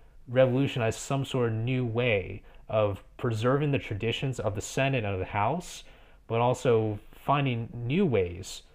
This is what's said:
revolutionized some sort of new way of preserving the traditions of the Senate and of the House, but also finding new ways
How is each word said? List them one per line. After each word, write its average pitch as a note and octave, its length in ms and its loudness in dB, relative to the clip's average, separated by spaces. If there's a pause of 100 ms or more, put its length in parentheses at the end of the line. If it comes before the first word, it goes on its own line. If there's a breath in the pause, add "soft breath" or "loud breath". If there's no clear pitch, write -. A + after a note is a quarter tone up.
(280 soft breath)
revolutionized B2+ 720 2
some C#3 260 -2
sort B2 240 0
of A2 60 0
new B2+ 300 0
way A2 580 0 (260 soft breath)
of G#2 340 0 (160)
preserving B2+ 520 0
the C3 80 2
traditions A#2 640 -4
of G#2 140 -2
the G2+ 60 -6
Senate C3+ 440 0
and G2+ 80 -2
of F#2+ 80 -2
the F#2 60 -4
House, - 580 -2 (420 soft breath)
but A2+ 140 0
also A#2 580 2 (140)
finding C3+ 600 -2
new B2 340 0
ways F2+ 560 -2 (120)